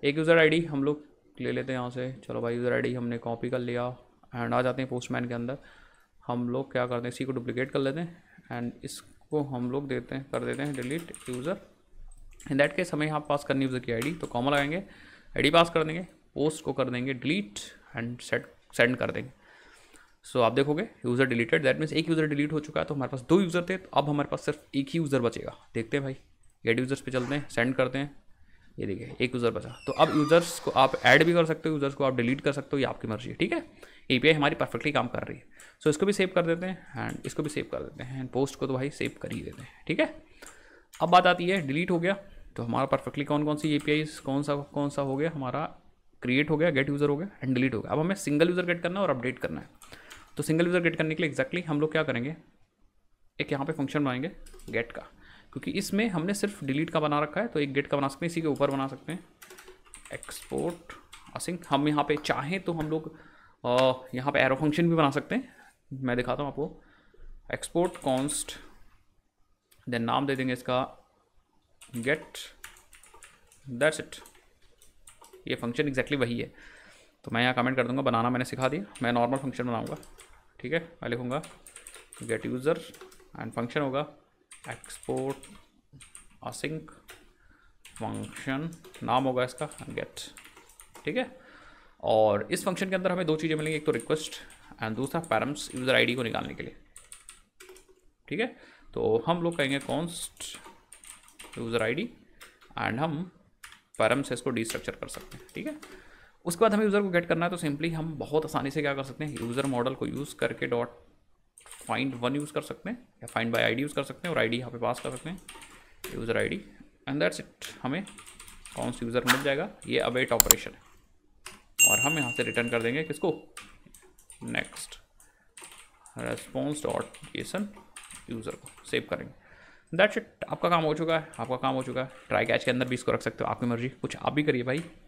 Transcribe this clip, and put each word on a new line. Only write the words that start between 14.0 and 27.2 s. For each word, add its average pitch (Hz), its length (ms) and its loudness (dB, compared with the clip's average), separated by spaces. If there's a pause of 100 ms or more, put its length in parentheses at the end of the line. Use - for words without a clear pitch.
तो 170 120 -8
comma 123 240 0
लगाएंगे, 143 260 2 (600)
ID 139 140 6
pass 170 200 8
कर 160 140 2
देंगे, 160 180 -4 (320)
post 151 300 0
को 139 80 -2
कर 131 180 0
देंगे 123 240 -2
delete 170 440 -2 (380)
and 120 260 -6
set, - 240 -2 (300)
send 123 200 6
कर - 140 -2
देंगे। - 200 -6 (960)
So 127 160 2
आप 113 100 6
देखोगे 147 360 2 (160)
user 123 220 4
deleted, 127 400 2
that 135 140 4
means 151 120 -2
एक 156 160 2
user 156 180 4
delete 147 260 0
हो 156 80 0
चुका 156 200 -4
है। 160 60 0
तो 156 80 -4
हमारे 131 160 -2
पास 131 180 -6
दो 175 120 8
user 175 300 0
थे, 185 60 -2
तो - 180 -12
अब 143 140 4
हमारे 147 200 2
पास - 160 -4
सिर्फ - 300 -6
एक 135 140 -2
ही 170 100 0
user 139 220 2
बचेगा। - 360 -2 (180)
देखते 117 220 -2
हैं 139 80 0
भाई 135 120 -6 (500)
गेट 117 120 4
यूजर्स 131 220 0
पे - 100 -8
चलते 127 240 0